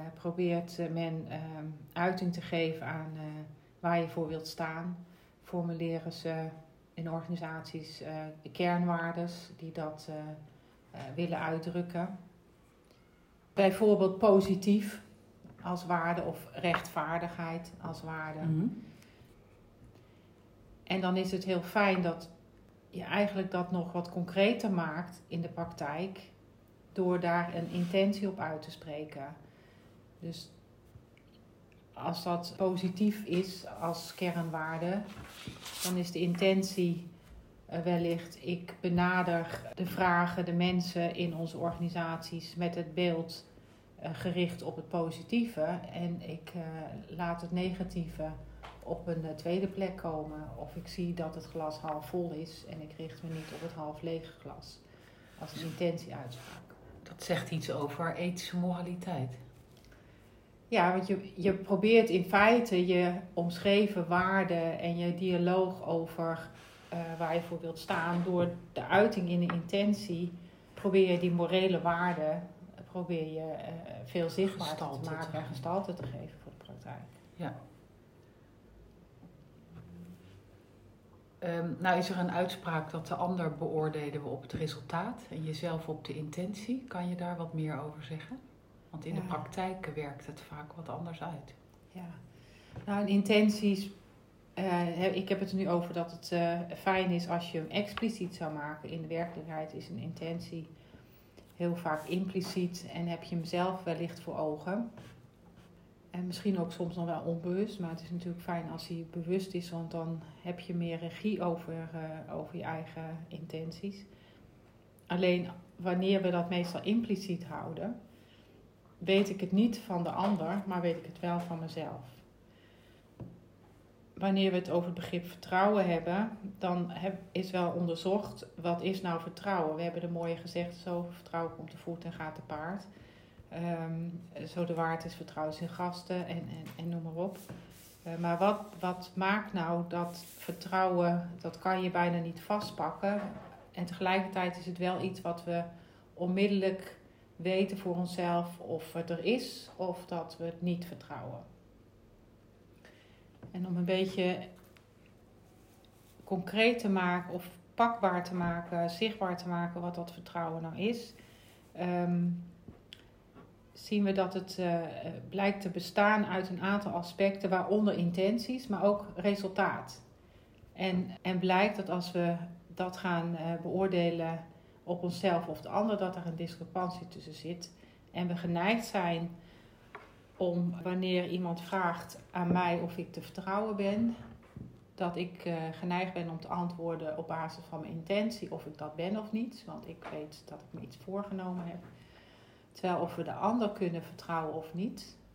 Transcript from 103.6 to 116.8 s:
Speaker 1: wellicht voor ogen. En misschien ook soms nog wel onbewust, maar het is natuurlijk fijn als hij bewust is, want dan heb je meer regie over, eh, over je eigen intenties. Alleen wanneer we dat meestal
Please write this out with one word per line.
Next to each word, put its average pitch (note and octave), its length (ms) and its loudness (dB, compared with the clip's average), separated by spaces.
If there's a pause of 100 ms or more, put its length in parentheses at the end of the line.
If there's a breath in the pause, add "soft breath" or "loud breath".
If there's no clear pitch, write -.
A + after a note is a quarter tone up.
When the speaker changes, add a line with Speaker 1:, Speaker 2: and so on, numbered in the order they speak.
Speaker 1:
wellicht E3 360 -2
voor - 180 -6
ogen. F3+ 540 -2 (1200)
En F3+ 160 -4
misschien F3+ 320 0
ook E3+ 120 0
soms F3 240 -4
nog E3+ 100 -2
wel D#3+ 160 -2
onbewust, F3+ 580 0
maar E3+ 100 -4
het E3 120 -8
is - 80 -14
natuurlijk F3 320 -6
fijn E3 300 -4
als E3 160 -10
hij E3 240 -6
bewust F#3 420 -2
is, F3 160 -4
want E3 220 -6
dan E3 300 -4 (200)
heb F3 180 -6
je - 140 -8
meer E3+ 240 0
regie E3+ 440 -2
over, E3 520 -2
eh, D#3+ 420 -8
over D#3+ 220 -8
je - 60 -6
eigen E3 540 -6 (100)
intenties. D#3+ 800 -8 (1000 loud breath)
Alleen F3+ 400 4 (280)
wanneer F#3 460 4
we F#3 80 4
dat F3 200 2
meestal F3 320 0